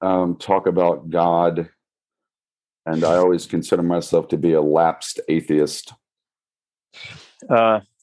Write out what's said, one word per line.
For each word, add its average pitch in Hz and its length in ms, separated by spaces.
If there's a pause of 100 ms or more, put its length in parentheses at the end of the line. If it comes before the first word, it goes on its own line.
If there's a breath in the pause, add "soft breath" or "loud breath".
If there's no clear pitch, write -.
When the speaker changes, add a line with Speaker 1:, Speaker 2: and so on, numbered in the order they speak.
Speaker 1:
um, 92 360
talk 95 300
about 85 440
God, 85 580 (1200)
and 80 180
I 85 120
always 90 300
consider 85 360
myself 85 460
to - 80
be 80 160
a 78 100
lapsed 82 640
atheist. 76 640 (1600 loud breath)
Speaker 2:
Eh, 113 300 (220)